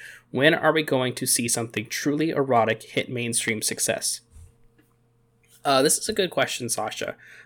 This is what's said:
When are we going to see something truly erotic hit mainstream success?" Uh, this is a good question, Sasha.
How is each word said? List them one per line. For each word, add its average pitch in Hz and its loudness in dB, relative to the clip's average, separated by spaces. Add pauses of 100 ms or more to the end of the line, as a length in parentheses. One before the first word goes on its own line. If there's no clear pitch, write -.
(320)
When 147 6
are 156 2
we 156 2
going 127 0
to 139 -6
see 120 0
something 113 -4
truly 156 -2
erotic 117 2
hit - -4
mainstream 117 -4
success?" - -4 (1400)
Uh, 135 4
this 147 4
is - -6
a 220 -4
good 185 0
question, 120 -2
Sasha. - -6 (280)